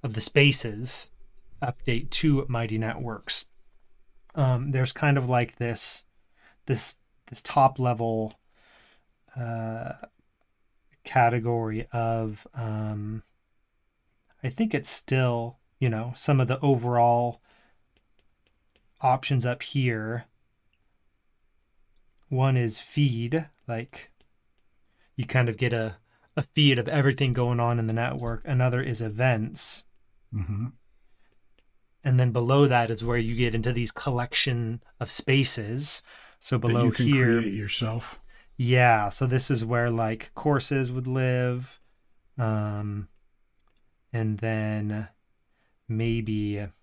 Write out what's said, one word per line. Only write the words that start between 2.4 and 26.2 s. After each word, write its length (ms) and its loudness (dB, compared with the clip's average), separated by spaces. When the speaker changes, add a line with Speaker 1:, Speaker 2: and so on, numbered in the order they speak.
Speaker 1:
Mighty 300 -2
Networks, 680 -4
um, 360 0
there's 220 0
kind 240 2
of, 100 0
like, 300 0
this, 460 -4
this, 300 -4
this 140 -10
top 380 4
level, 600 -2
uh, 580 -8
category 920 0
of, 520 -4
um, 680 -6
I 60 -2
think 240 -2
it's 160 -4
still, 680 -2
you 100 2
know, 260 -4
some 240 2
of 80 2
the 140 -2
overall 800 2
options 440 0
up 180 -2
here. 640 -2
One 300 2
is 220 0
feed, 680 0
like, 440 -8
you 100 -6
kind 220 2
of 100 -4
get 160 0
a, 240 -4